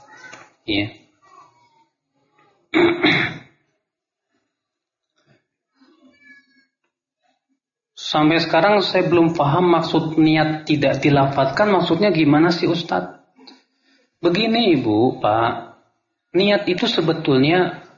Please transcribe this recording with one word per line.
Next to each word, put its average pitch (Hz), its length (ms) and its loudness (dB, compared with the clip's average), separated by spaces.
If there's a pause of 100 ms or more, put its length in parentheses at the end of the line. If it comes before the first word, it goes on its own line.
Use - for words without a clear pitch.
(680)
Ya. 104 320 -6 (1700)
<clears throat> - 680 0 (4000)
Sampai 156 320 0
sekarang 190 400 2
saya 180 240 -2
belum 165 320 0
paham 175 320 0
maksud 160 480 -2
niat 156 480 2
tidak 139 400 0
dilafatkan, 143 640 2
maksudnya 175 400 0
gimana 160 400 2
sih, 175 160 -2
Ustadz? - 560 -4 (1000)
Begini, 214 600 0
Ibu, 113 400 0
Pak, 113 320 0 (800)
niat 202 340 0
itu 180 220 -2
sebetulnya 160 960 0 (140)